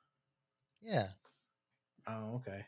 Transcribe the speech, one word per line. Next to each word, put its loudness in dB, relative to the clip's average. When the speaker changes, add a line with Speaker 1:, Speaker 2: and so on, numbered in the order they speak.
Speaker 1:
Yeah. 4
Speaker 2:
Oh, -2
okay. -6